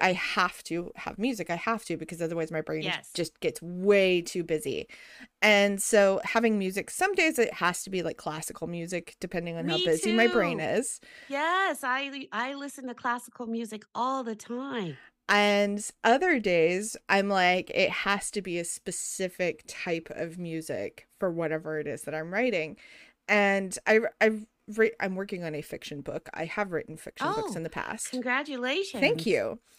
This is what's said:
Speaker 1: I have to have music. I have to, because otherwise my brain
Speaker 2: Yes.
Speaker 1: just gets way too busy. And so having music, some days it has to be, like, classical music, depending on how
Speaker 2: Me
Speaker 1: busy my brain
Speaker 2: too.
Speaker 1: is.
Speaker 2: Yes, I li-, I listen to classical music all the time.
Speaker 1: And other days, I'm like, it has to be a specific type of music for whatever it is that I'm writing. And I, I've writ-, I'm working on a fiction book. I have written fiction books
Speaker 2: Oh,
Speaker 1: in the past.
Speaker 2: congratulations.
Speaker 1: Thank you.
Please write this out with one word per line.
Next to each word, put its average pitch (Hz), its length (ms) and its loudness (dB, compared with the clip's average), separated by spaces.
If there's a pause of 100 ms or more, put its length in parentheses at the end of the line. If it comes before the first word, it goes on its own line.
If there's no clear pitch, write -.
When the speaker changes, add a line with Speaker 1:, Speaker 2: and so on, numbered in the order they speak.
Speaker 1:
I 185 120 4
have - 520 -2
to 170 300 -6
have - 240 -10
music. 214 320 -2
I 170 60 -2
have 220 280 -4
to, 165 120 -4
because 160 240 -8
otherwise 165 300 -2
my 160 100 -2
brain 160 300 -4
Speaker 2:
Yes. - 240 -8
Speaker 1:
just 165 260 -4
gets 160 200 -2
way 185 600 4
too 170 200 -4
busy. 143 440 -4 (540)
And 202 420 6
so 196 420 6
having 226 340 2
music, 190 320 -2
some 381 240 2
days 320 240 4
it - 160 2
has 175 280 0
to 190 80 -12
be, 185 120 -2
like, 165 140 -4
classical 156 500 -8
music, 170 540 -6
depending 175 360 -6
on 165 80 -4
how 165 120 0
Speaker 2:
Me - 20 0
Speaker 1:
busy 208 340 2
my 226 140 6
brain 220 320 2
Speaker 2:
too. - 20 -4
Speaker 1:
is. 170 380 -2 (280)
Speaker 2:
Yes, 330 560 0
I 269 260 -2
li-, 269 220 -12
I 247 240 -4
listen 277 320 -10
to 240 80 -10
classical 240 520 -6
music 226 360 -6 (120)
all 262 280 -2
the 220 120 -6
time. 233 640 -8 (300)
Speaker 1:
And 208 580 4 (160)
other 269 360 6
days, 180 580 4 (100)
I'm 196 220 4
like, 185 440 4
it 185 160 4
has 196 420 -2
to 202 100 -4
be 180 180 -4
a 170 60 -4
specific - 1040 -4
type - 440 -6
of 165 260 -6
music 165 680 -6 (120)
for 185 120 0
whatever 156 480 -2
it 147 80 -4
is - 160 -8
that 147 120 -6
I'm 165 180 -6
writing. 196 440 0 (500)
And 196 500 4 (100)
I, 220 140 6 (180)
I've 220 260 4 (220)
writ-, 220 320 2
I'm 190 160 -2
working 190 280 -6
on 156 120 -6
a 151 60 -6
fiction - 400 -12
book. 147 320 -8
I 165 120 -4
have 196 280 -4
written 156 240 -6
fiction - 360 -6
books 415 220 -4
Speaker 2:
Oh, - 0 -
Speaker 1:
in 165 80 -6
the 165 60 -6
past. - 500 -6
Speaker 2:
congratulations. 262 800 -4
Speaker 1:
Thank 269 260 2
you. 139 340 0 (200)